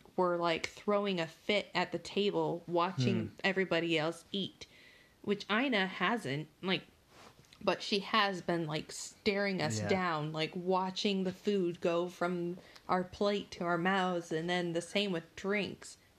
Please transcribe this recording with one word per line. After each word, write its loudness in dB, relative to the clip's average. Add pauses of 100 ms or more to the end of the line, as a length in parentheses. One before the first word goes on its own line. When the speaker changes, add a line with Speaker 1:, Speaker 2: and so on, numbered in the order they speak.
(160)
Speaker 1:
were, 2
like, 0
throwing 0
a 0
fit -2
at 0
the -4
table 0
watching 2
Speaker 2:
Hmm. - (180)
Speaker 1:
everybody 2
else -2
eat, -6 (560)
which -2
Ina 2
hasn't, -2 (140)
like, 0 (800)
but 0
she 0
has 0
been, 0
like, -4
staring -2
us 0
Speaker 2:
Yeah. -2
Speaker 1:
down, 0
like, -2
watching 0
the 0
food 0
go 2
from -2 (300)
our 2
plate -2
to -6
our 2
mouths, 0
and -2
then 0
the 0
same 0
with -6
drinks. -4 (220)